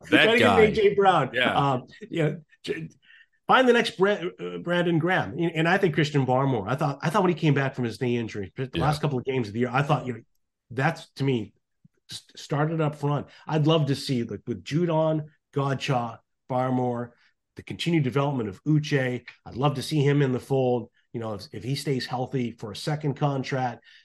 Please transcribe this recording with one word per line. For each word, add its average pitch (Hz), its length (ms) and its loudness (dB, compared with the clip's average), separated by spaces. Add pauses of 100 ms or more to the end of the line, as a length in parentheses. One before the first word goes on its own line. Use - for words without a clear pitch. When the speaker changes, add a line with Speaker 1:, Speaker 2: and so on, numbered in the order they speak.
Speaker 1:
That 269 140 6
Speaker 2:
Try 233 100 6
to 240 60 4
Speaker 1:
guy. 214 220 6
Speaker 2:
get 214 40 8
an 214 60 4
A 208 180 2
J - 60 2
Brown. 180 380 4
Speaker 1:
Yeah. 120 200 0
Speaker 2:
Um, 139 300 0 (260)
you 165 140 -2
know, 151 180 -2 (220)
j-, 160 240 -8 (580)
find 254 220 6
the 240 60 8
next 233 240 2
Bra-, 185 320 2 (100)
uh, 175 200 -8
Brandon 175 400 2
Graham. 151 340 0
And, 170 200 -2
and 160 140 2
I 185 100 4
think 170 180 2
Christian 147 300 2
Barmore, 127 440 0
I 127 60 0
thought, 143 260 -2
I 165 80 0
thought 196 140 2
when 180 100 2
he - 60 -6
came 151 140 4
back 135 220 0
from 127 80 -2
his 110 160 -4
knee 120 180 0
injury, 107 380 -6
the 131 180 -8
Speaker 1:
Yeah. 170 80 -2
Speaker 2:
last 151 200 0
couple 147 160 -2
of 123 80 -6
games 131 220 -2
of 98 60 -12
the 117 80 -4
year, 123 100 0
I 123 100 2
thought, 147 260 -2
you 123 60 -6
know, 117 60 -12 (520)
that's, 135 360 -2 (100)
to 135 80 -2
me, 117 280 -2 (560)
s-, - 140 -14 (140)
started 156 420 -2
up 147 160 -2
front. 143 320 -4 (180)
I'd 151 220 0
love 156 200 4
to 139 80 0
see, 120 280 -4
like, 104 240 -10
with 107 160 -8
Judon, 156 640 0 (280)
Godchaux, 135 680 -2 (300)
Barmore, 127 600 -2 (480)
the - 60 -14
continued 160 420 0
development 131 420 -2
of 95 160 -12
Uche. 147 640 0 (200)
I'd 95 100 -14
love 131 200 0
to 127 60 -4
see 151 200 -2
him 143 200 4
in 131 100 2
the 123 80 -2
fold. 123 500 0 (220)
You 120 80 -8
know, 110 140 -6
if, 98 180 -12
if 101 140 -12
he 135 100 -4
stays 135 300 -4
healthy 123 480 -4
for 107 180 -12
a 98 40 -12
second 147 400 -4
contract, 131 680 -4 (220)